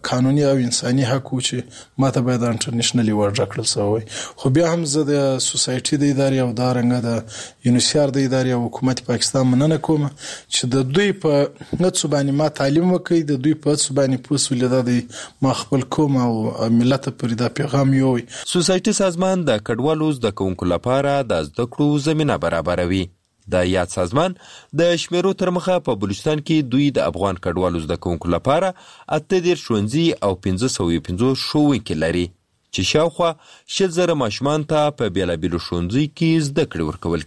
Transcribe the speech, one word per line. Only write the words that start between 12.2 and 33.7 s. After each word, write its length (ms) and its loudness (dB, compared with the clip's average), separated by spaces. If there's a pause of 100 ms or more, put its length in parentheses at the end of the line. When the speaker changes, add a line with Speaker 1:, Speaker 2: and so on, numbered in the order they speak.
Speaker 1:
ما 80 2 (140)
تعلیم 320 2
وکړ، 360 0
د 140 0
دوی 100 4 (120)
په 100 2
هڅو 240 -2
باندې 260 0
پوس 240 0
ولې 240 0
دا 140 4
دی 120 2 (460)
ما 160 2
خپل 240 -2 (120)
قوم 260 2
او 80 0 (480)
ملت 260 2
ته 140 -8
پورې 140 -2 (100)
دا 40 -2 (120)
پیغام 400 2
یووړ. 200 2 (340)
Speaker 2:
سوسایټي 480 2
سازمان 440 0
د 240 0
کډوالو 480 0
زده 240 -2
کوونکو 320 0
لپاره 480 0
د 300 -2
زده 200 -4
کړو 380 0
زمینه 380 0
برابروي. 580 0 (460)
د 140 2
یاد 260 0
سازمان 420 0 (460)
د 100 4 (120)
شمیرو 360 0
تر 160 0
مخه 220 0 (100)
په 160 -2
بلوچستان 440 -2
کې 260 2
دوی 120 2 (120)
د 140 2
افغان 340 -2
کډوالو 400 0
زده 200 -2
کوونکو 300 -4
لپاره 340 0 (480)
اته 300 0
دېرش 180 0
ښوونځي 420 0 (200)
او 60 2 (120)
پنځه 300 0
سوه 220 0
یو 100 -4
پنځوس 400 0
ښوونکي 560 2
لري، 240 0 (480)
چې 60 -2 (100)
شاوخوا 400 2 (460)